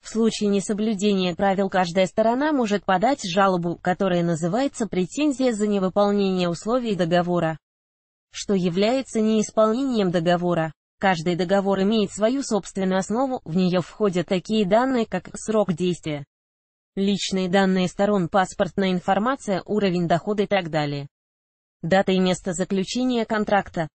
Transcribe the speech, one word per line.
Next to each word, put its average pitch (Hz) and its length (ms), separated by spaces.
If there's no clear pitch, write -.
В - 60
случае 214 400
несоблюдения 202 840
правил 196 340
каждая 185 360
сторона 240 460
может 214 340
подать 202 380
жалобу, 180 540
которая 180 460
называется 175 640
претензия 254 680
за 208 140
невыполнение 196 840
условий 220 460
договора. 170 640
Что - 220
является 202 680
неисполнением 220 920
договора? 170 600
Каждый 180 360
договор 190 480
имеет 208 280
свою 240 320
собственную 190 560
основу, 247 460
в 160 100
нее 180 260
входят 180 460
такие 208 380
данные, 233 400
как - 300
срок 214 380
действия, 160 520
личные 196 540
данные 190 380
сторон, 202 400
паспортная 190 640
информация, 196 720
уровень 185 420
дохода 196 360
и 190 40
так 190 220
далее. 143 380
Дата 190 280
и 185 80
место 185 340
заключения 226 680
контракта. 202 720